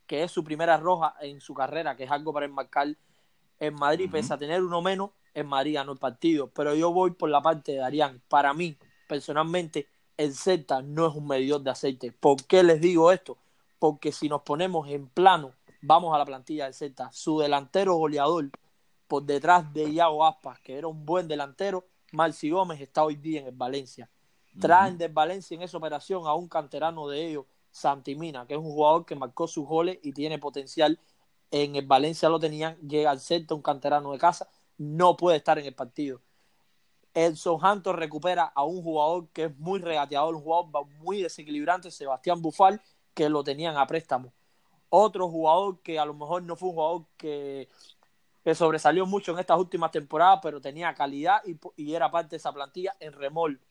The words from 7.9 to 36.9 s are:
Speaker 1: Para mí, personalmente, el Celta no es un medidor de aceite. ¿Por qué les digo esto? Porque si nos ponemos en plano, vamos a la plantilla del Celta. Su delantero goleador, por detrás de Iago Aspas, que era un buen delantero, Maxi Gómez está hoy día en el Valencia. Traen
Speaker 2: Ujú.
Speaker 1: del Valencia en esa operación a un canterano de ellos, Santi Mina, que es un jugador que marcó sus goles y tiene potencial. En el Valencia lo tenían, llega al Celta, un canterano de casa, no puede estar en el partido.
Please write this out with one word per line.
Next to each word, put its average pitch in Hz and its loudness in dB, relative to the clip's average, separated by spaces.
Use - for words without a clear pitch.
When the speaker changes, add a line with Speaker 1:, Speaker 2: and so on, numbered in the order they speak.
Speaker 1:
Para 139 4
mí, 160 -4
personalmente, 156 -4
el 147 -2
Celta 147 0
no 147 0
es 147 -2
un 147 -8
medidor 139 0
de 135 -4
aceite. 127 -6
¿Por 139 4
qué 185 8
les 165 8
digo 170 6
esto? 175 -2
Porque 156 0
si 156 -6
nos 143 -4
ponemos 160 -4
en 143 -10
plano, 175 4
vamos 160 4
a 151 4
la 143 2
plantilla 139 -8
del 131 -10
Celta. 135 -10
Su 156 -2
delantero 151 0
goleador, 151 0
por 143 -2
detrás 151 2
de 151 -2
Iago 156 2
Aspas, 139 -2
que 131 -16
era 160 -10
un 156 -10
buen 170 -2
delantero, 151 -6
Maxi 156 0
Gómez 175 0
está 156 0
hoy 156 -2
día 151 -6
en 135 -14
el 127 -16
Valencia. 127 -8
Traen 180 6
Speaker 2:
Ujú. 170 -12
Speaker 1:
del 165 -4
Valencia 170 -2
en 165 -12
esa 175 -10
operación 160 -6
a 151 0
un 175 -6
canterano 156 -6
de 147 -6
ellos, 151 -8
Santi 139 -4
Mina, 143 -10
que 143 -10
es 147 -6
un 160 -10
jugador 151 4
que 160 -10
marcó 135 -6
sus 151 -8
goles 170 -2
y 143 -10
tiene 151 -6
potencial. 143 -2
En 143 -2
el 135 -4
Valencia 151 2
lo 165 2
tenían, 156 -6
llega 151 2
al 135 -2
Celta, 165 -4
un 143 -10
canterano 143 -2
de 135 -8
casa, 170 0
no 165 4
puede 175 4
estar 156 2
en 143 -10
el 135 -12
partido. 131 -8